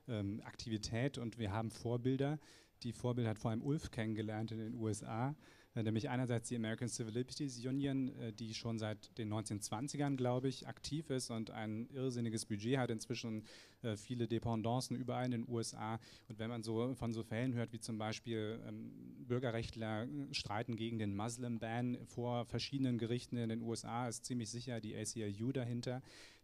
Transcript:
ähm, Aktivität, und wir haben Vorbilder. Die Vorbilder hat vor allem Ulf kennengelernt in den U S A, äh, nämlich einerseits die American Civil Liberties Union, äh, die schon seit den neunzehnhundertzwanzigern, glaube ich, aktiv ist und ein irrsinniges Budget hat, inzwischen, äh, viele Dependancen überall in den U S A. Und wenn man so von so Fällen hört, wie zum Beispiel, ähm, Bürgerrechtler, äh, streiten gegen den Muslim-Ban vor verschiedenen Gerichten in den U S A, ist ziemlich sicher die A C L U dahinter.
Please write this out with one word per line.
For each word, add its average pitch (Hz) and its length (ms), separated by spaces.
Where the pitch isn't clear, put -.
ähm, 107 340
Aktivität, 113 760
und 120 200
wir 104 140
haben 110 180
Vorbilder. 131 680
Die 117 100
Vorbilder 120 380
hat 104 80
vor 120 120
allem 113 120
Ulf 143 280
kennengelernt 110 600
in 110 60
den 113 160
U 113 140
S 104 160
A, 123 300
äh, 117 80
nämlich 110 260
einerseits 123 400
die 120 80
American 113 320
Civil 110 240
Liberties 127 520
Union, 135 520
äh, 117 160
die 110 220
schon 113 240
seit 107 400
den 110 100
neunzehnhundertzwanzigern, 113 880
glaube 127 320
ich, - 180
aktiv 147 440
ist 127 200
und 113 200
ein 107 400
irrsinniges 120 560
Budget 113 320
hat, 120 120
inzwischen, 113 540
äh, 110 140
viele 117 300
Dependancen 113 720
überall 123 300
in 123 40
den 117 180
U 117 120
S 113 140
A. 113 260
Und 107 120
wenn 110 80
man 117 160
so 113 300
von 120 180
so 110 100
Fällen 117 320
hört, 117 180
wie 113 80
zum 110 180
Beispiel, 110 680
ähm, 113 600
Bürgerrechtler, 113 760
äh, 139 320
streiten 117 400
gegen 113 240
den 101 160
Muslim-Ban 117 920
vor 120 400
verschiedenen 127 520
Gerichten 120 380
in 117 120
den 113 140
U 113 100
S 107 120
A, 117 240
ist - 160
ziemlich 117 260
sicher 120 300
die 107 160
A 110 80
C 113 180
L 104 180
U 123 120
dahinter. 123 500